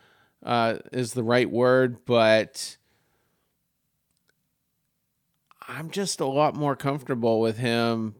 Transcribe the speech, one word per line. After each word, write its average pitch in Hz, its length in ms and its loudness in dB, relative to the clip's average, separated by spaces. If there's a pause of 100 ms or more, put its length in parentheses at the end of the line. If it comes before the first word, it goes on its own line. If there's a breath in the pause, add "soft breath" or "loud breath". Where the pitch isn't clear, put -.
(440 soft breath)
uh, 117 340 0 (140)
is 123 220 -6
the 123 100 -4
right 120 260 2
word, 123 560 2
but 110 720 2 (3000)
I'm 151 220 -12
just 190 300 -6
a 147 80 -2
lot 139 280 0
more 143 200 -2
comfortable 127 640 -2
with 113 180 0
him 117 640 -2